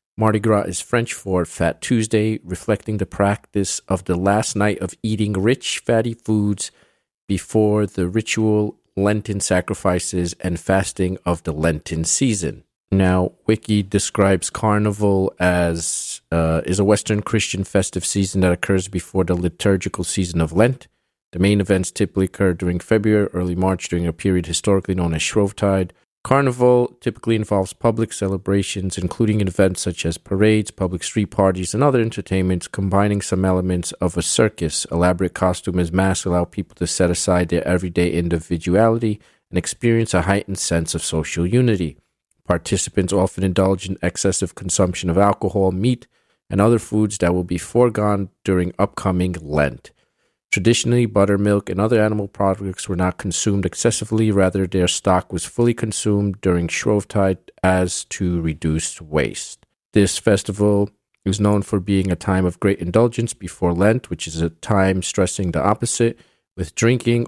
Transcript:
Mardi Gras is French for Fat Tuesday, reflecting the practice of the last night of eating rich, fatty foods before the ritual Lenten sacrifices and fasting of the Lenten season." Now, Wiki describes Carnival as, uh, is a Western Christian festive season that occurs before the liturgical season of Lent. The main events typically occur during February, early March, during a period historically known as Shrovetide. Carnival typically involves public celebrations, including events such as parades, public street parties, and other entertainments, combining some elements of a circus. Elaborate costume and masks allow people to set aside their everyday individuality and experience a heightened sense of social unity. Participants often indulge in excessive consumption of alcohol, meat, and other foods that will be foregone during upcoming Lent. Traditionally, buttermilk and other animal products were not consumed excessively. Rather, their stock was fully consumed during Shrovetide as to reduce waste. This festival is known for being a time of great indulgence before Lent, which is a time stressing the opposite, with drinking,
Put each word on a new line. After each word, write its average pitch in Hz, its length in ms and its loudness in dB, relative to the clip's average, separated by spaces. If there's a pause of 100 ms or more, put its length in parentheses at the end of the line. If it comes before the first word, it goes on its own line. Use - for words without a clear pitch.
(160)
Mardi 110 240 2
Gras 107 260 2
is - 160 -6
French 120 340 -2
for 92 300 -2
Fat - 360 -2
Tuesday, 110 640 0
reflecting 104 540 -4
the 95 100 -2
practice - 800 -2
of 90 180 -2
the 90 100 0
last 98 400 2
night 104 260 0
of 92 200 -8
eating 107 320 -2
rich, 107 460 0
fatty 117 340 0
foods 104 560 -2 (580)
before 104 600 2
the 92 200 -2
ritual 107 720 0 (180)
Lenten 101 440 0
sacrifices 90 1000 -2
and 85 180 -4
fasting 95 640 0
of 87 160 -2
the 80 120 -6
Lenten 80 500 -2
season." 98 600 -2 (260)
Now, 92 400 2 (160)
Wiki 107 340 0
describes 98 680 0
Carnival 104 880 0
as, 87 800 -2 (100)
uh, 80 340 2
is 95 140 -2
a 101 60 4
Western 104 380 0
Christian 98 400 -2
festive 92 420 -2
season 98 360 0
that 90 120 4
occurs 92 340 0
before 95 360 -4
the 90 120 0
liturgical 90 680 -2
season 85 360 -4
of 80 140 0
Lent. 120 340 2 (440)
The 87 80 -8
main 101 200 4
events 92 320 0
typically 95 340 0
occur 92 280 0
during 87 260 -2
February, 107 540 2
early 90 220 -2
March, 92 340 -2
during 87 160 -2
a 82 80 -2
period 90 320 0
historically 95 480 0
known 87 220 0
as 78 80 -2
Shrovetide. 98 680 0 (320)
Carnival 123 760 2
typically 113 340 -2
involves 101 380 0
public 113 400 -2
celebrations, 98 840 -2
including 104 420 0
events 95 400 0
such - 240 -6
as 82 140 -2
parades, 107 500 2
public 90 340 -4
street - 280 -2
parties, 92 420 0
and 117 100 0
other 135 160 4
entertainments, 95 680 -2
combining 98 520 0
some 95 240 -2
elements 92 500 0
of 87 220 -2
a 87 60 -2
circus. - 720 -2
Elaborate 87 420 0
costume 90 460 -2
and 85 120 0
masks 95 340 0
allow 87 200 0
people - 300 -10
to 85 120 -4
set 87 220 0
aside 87 400 0
their - 180 -2
everyday 87 460 0
individuality 90 1080 0 (300)
and 90 80 -2
experience 113 560 0
a 90 80 4
heightened 98 380 -2
sense 82 340 -2
of 80 100 -6
social 82 440 -2
unity. 101 500 0 (500)
Participants 90 640 -2
often 95 320 0
indulge 95 460 0
in 95 140 -6
excessive 92 500 -2
consumption 90 560 -2
of 85 80 2
alcohol, 98 540 2
meat, 117 340 -2 (420)
and 98 140 0
other 113 160 6
foods 107 400 -2
that 87 160 2
will 90 100 0
be 90 140 -4
foregone 107 720 0 (140)
during 90 340 0
upcoming 92 640 0
Lent. 73 500 -2 (600)
Traditionally, 117 560 2
buttermilk 101 640 2
and 95 100 -2
other 113 180 2
animal 107 280 0
products 98 600 -4
were 95 80 -4
not 90 220 0
consumed 98 480 -2
excessively. 110 640 0
Rather, 95 380 2
their 90 200 2
stock - 460 0
was 87 100 -4
fully 120 300 0
consumed 101 640 -2
during 87 280 0
Shrovetide 98 720 0 (240)
as 92 460 2
to 87 300 -2
reduce 80 640 -4
waste. 76 640 -4 (280)
This 101 260 4
festival 101 720 0 (340)
is 98 140 -2
known 104 240 2
for 104 160 -2
being 95 320 0
a 87 40 0
time 92 300 0
of 87 140 -2
great 98 180 2
indulgence 113 560 0
before 87 400 -4
Lent, 104 380 2
which 82 160 -8
is 80 120 -8
a 82 120 0
time 95 500 0
stressing 92 500 -2
the 80 120 -2
opposite, 117 560 0 (360)
with 87 200 -8
drinking, 117 520 2